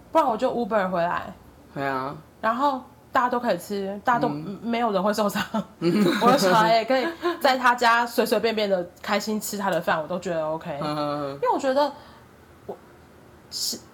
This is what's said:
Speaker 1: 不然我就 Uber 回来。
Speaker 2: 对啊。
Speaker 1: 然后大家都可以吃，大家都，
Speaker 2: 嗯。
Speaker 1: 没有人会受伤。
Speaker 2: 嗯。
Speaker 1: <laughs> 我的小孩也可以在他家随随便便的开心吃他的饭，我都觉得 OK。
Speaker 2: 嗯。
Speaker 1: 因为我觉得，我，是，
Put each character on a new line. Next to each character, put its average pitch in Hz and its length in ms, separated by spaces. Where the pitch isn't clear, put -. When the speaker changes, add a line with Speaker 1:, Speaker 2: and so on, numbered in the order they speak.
Speaker 1:
不 - 60
然 311 100
我 240 80
就 247 160
Uber 208 400
回 175 120
来。 175 320
Speaker 2:
对 139 100
啊。 135 320
Speaker 1:
然 220 140
后 262 260
大 262 80
家 247 80
都 247 100
可 240 140
以 175 60
吃， 202 440
大 247 120
家 233 60
都， - 80
Speaker 2:
嗯。 156 340
Speaker 1:
没 233 160
有 233 140
人 185 100
会 208 100
受 208 160
伤。 202 140
Speaker 2:
嗯。 180 280
Speaker 1:
<laughs> 302 140
我 - 60
的 262 100
小 190 160
孩 220 220
也 226 100
可 262 120
以 254 80
在 262 180
他 247 160
家 240 320
随 240 180
随 214 160
便 220 140
便 208 160
的 185 180
开 208 180
心 214 180
吃 208 200
他 196 100
的 170 100
饭， 170 220
我 151 60
都 180 120
觉 180 140
得 160 160
OK。 160 320
Speaker 2:
嗯。 147 540
Speaker 1:
因 143 60
为 494 120
我 349 60
觉 262 160
得， 285 180
我， - 100
是， - 280